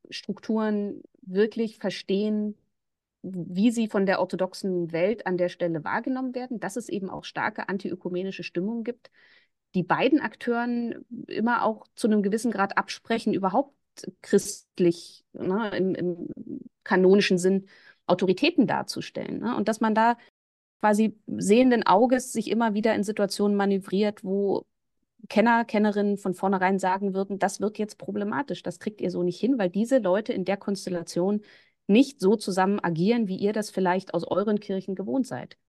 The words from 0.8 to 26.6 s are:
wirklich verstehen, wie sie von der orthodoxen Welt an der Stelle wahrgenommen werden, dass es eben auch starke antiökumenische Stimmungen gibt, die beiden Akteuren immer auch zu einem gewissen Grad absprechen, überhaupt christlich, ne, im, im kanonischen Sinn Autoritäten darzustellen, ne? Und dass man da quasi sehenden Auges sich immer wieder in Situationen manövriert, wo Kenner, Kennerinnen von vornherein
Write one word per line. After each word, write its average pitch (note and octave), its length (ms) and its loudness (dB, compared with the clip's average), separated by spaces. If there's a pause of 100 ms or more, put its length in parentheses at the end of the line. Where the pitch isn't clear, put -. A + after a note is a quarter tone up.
wirklich G#3+ 560 -2
verstehen, G#3 800 -2 (640)
wie F#3 500 0
sie A3+ 160 -2
von G3 180 0
der F#3 140 2
orthodoxen F3+ 720 -2
Welt F#3 340 0
an F#3 100 0
der F3+ 120 0
Stelle E3+ 340 -4
wahrgenommen B3+ 540 -4
werden, B3 240 -8
dass - 160 -8
es A#3+ 120 -8
eben G3+ 220 -6
auch - 140 -12
starke - 440 -6
antiökumenische F#3 760 -6
Stimmungen G#3+ 400 -6
gibt, A#3+ 260 -10 (640)
die F#3 80 0
beiden F#3 380 2
Akteuren A#3+ 840 -4 (260)
immer A#3 360 0
auch G#3+ 300 -2
zu - 120 -2
einem G#3+ 160 4
gewissen A3 280 0
Grad G3 260 -2
absprechen, - 560 -2
überhaupt G3 420 0 (460)
christlich, - 1120 0
ne, G3+ 420 -4
im, F#3 200 0
im F3 340 -6 (560)
kanonischen F#3 540 6
Sinn F#3+ 300 2 (360)
Autoritäten F#3+ 600 2
darzustellen, - 720 -6
ne? A#3 180 -4
Und G3+ 120 -2
dass - 120 -4
man A3 140 2
da A#3 240 4 (640)
quasi G#3+ 360 4 (100)
sehenden A3+ 600 4
Auges A#3+ 480 4
sich - 160 -4
immer A3 240 0
wieder G#3+ 200 2
in G3+ 80 0
Situationen G#3 540 0
manövriert, G3 680 0
wo G3 420 -2 (640)
Kenner, A#3 340 4
Kennerinnen G#3 540 2
von F#3+ 160 -4
vornherein F#3+ 440 2